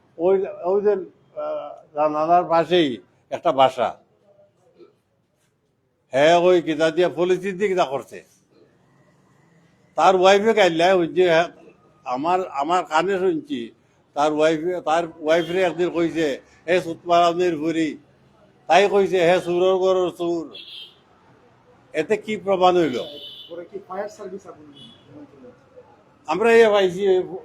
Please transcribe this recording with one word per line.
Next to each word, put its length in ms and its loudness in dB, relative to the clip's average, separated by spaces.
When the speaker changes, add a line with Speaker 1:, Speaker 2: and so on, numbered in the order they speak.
Speaker 1:
ওই, 280 2
ওই 180 0
যে, 100 2
আহ, 140 -4
জানালার 520 2
পাশেই 520 0
একটা 220 -2
বাসা, 460 2
হ্যাঁ, 260 4
ওই 240 4
কিতা 300 -2
দিয়া 180 0
পলিথিন 480 -4
দিয়ে 120 -2
কিতা 160 0
করছে। 380 -10
তার 200 4
ওয়াইফে 380 4
কাইল্লা 400 2
ওই 140 0
যে, 220 2
হ্যাঁ, 180 2
আমার, 440 -4
আমার 380 -4
কানে 340 -2
শুনছি, 520 -4
তার 200 0
ওয়াইফে, 480 -2
তার 220 -2
ওয়াইফরে 440 -2
একদিন 260 -2
কইছে, 520 -2
"এ 160 0
সুতমারামদের 760 0
ভুরি", 400 -4
তাই 220 6
কইছে, 420 2
"হে 80 4
সুরর 380 0
গরুর 340 0
সুর।" 440 -6
এতে 240 -2
কি 200 -8
প্রমাণ 400 2
হইল? 260 0
Speaker 2:
পরে 160 -16
কি 220 -18
ফায়ার 220 -10
সার্ভিস 380 -16
আগুন 180 -20
নিয়ন্ত্রণে? 840 -20
Speaker 1:
আমরা 260 2
এই 180 6
পাইছি, 360 0